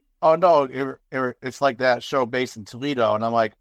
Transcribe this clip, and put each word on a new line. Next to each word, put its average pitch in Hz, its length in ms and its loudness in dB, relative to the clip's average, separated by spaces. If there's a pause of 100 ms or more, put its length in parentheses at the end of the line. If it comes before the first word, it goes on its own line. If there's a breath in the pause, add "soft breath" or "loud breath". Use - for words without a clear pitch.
(200)
"Oh, 160 160 4
no, 165 280 4
it, 131 340 -6 (120)
it, 127 300 -4
it's 131 220 -8
like 135 160 0
that 123 240 2
show 131 240 -2
based 127 320 -6
in 101 80 -16
Toledo." 120 480 -2
And 110 100 -2
I'm 117 80 -2
like, 113 280 0